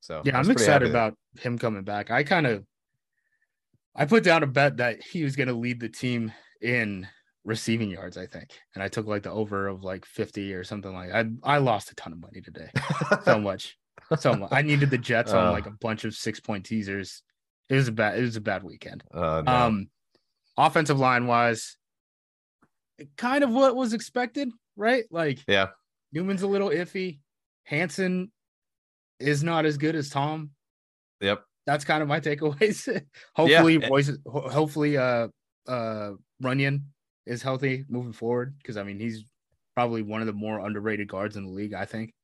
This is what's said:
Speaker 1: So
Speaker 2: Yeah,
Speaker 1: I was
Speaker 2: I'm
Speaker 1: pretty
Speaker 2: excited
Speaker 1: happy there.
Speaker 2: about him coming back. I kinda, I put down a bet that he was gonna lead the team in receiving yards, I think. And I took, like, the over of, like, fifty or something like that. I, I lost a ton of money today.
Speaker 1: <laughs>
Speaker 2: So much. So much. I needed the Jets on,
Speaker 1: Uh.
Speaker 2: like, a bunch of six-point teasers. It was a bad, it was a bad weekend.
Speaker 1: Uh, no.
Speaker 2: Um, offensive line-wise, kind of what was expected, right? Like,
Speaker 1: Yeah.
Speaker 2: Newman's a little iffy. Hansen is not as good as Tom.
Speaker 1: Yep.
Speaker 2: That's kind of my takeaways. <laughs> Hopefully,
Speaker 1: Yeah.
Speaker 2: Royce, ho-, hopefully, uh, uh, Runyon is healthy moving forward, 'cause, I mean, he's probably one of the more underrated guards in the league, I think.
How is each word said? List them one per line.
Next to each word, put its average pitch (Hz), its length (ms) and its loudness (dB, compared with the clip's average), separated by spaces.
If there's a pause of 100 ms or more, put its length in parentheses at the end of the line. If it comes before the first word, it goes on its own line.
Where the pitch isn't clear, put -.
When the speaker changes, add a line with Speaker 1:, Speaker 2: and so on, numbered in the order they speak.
Speaker 1:
So 78 240 -10
Speaker 2:
Yeah, 135 120 2
Speaker 1:
I - 20 2
was 143 100 2
Speaker 2:
I'm 254 60 6
Speaker 1:
pretty 233 100 4
Speaker 2:
excited 143 240 6
Speaker 1:
happy 113 40 0
there. 117 160 4
Speaker 2:
about 110 100 -8 (220)
him 120 180 -4
coming 107 260 -4
back. 104 260 -6
I 127 140 2
kinda, 139 400 2 (1300)
I 147 120 2
put 220 180 6
down 165 180 6
a 147 60 2
bet 135 300 4
that 120 240 -2
he - 200 -6
was 139 140 -2
gonna 127 160 0
lead 120 280 -4
the 117 80 -8
team 117 440 -4 (280)
in 107 460 -2 (380)
receiving 113 460 -2
yards, 92 260 -12
I 90 100 -12
think. - 240 -16 (240)
And 95 80 -8
I 98 60 -4
took, 107 180 -6
like, 104 180 -4
the 92 60 -8
over 101 380 -4
of, 95 140 -10
like, 95 220 -10
fifty 98 500 -8
or 90 100 -8
something 98 280 -10
like 92 180 -12
that. 113 160 0 (180)
I, 139 100 2
I 147 40 4
lost 120 320 0
a - 40 -20
ton - 180 -14
of 82 80 -16
money - 200 -18
today. 82 340 -18
Speaker 1:
<laughs> - 500 -2
Speaker 2:
So 110 160 4
much. 95 360 -6 (420)
So 127 160 2
much. 98 180 -4
I 135 100 2
needed 143 280 2
the 131 80 2
Jets 117 340 0
on, 92 160 6
Speaker 1:
Uh. 87 40 4
Speaker 2:
like, 87 140 -2
a 101 60 -12
bunch 110 320 -6
of 107 100 -6
six-point 104 520 -8
teasers. 98 560 -6 (460)
It 135 80 2
was 135 100 4
a 117 60 -4
bad, 107 260 0
it 123 40 0
was 120 120 -2
a 110 60 -8
bad 98 240 -4
weekend. - 400 -16 (100)
Speaker 1:
Uh, 80 320 0
no. 127 60 4
Speaker 2:
Um, 113 380 2 (680)
offensive 151 420 4
line-wise, 120 760 2 (1400)
kind 269 280 2
of 254 60 2
what 262 260 4
was 254 180 0
expected, 247 560 -4 (260)
right? 226 340 2
Like, 160 360 -2
Speaker 1:
Yeah. 98 220 4 (440)
Speaker 2:
Newman's 185 300 -2
a 202 60 0
little 202 220 2
iffy. 175 500 -4 (440)
Hansen 185 680 -2 (840)
is 143 240 2
not 160 220 2
as 151 140 2
good 156 160 0
as 151 160 -4
Tom. 147 400 -4 (680)
Speaker 1:
Yep. 101 220 0 (240)
Speaker 2:
That's 143 180 0
kind 156 180 2
of 147 60 -2
my 151 120 0
takeaways. 151 640 0 (320)
<laughs> - 180 -20
Hopefully, 160 440 8
Speaker 1:
Yeah. - 80 -2
Speaker 2:
Royce, 139 220 4 (160)
ho-, 135 220 -6
hopefully, 147 480 0
uh, 123 320 2 (400)
uh, 110 440 -4 (280)
Runyon 139 520 0 (340)
is 120 160 -6
healthy 131 460 -2
moving 120 240 -6
forward, 123 520 -4
'cause, 117 120 -10
I 104 60 -8
mean, 101 160 -10
he's 110 260 -6 (520)
probably 117 260 0
one 107 180 -4
of 113 60 -2
the 110 60 -4
more 107 260 -6
underrated 104 500 -4
guards 101 280 -6
in 98 80 -10
the 95 80 -12
league, 104 220 -8
I 95 100 -6
think. 110 280 -10 (120)